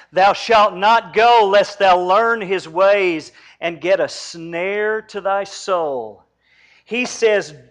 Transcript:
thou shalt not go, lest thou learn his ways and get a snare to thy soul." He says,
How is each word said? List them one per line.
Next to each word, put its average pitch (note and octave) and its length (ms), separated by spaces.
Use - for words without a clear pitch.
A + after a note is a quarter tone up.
thou F#3+ 200
shalt G#3+ 400
not G3 400
go, A3+ 320
lest G3 320
thou F#3+ 200
learn A3 420
his F#3 280
ways F3+ 640
and E3+ 220
get F3+ 180
a D3 80
snare F#3+ 920
to G#3 180
thy G3 240
soul." D3 800
He B3 200
says, G3+ 480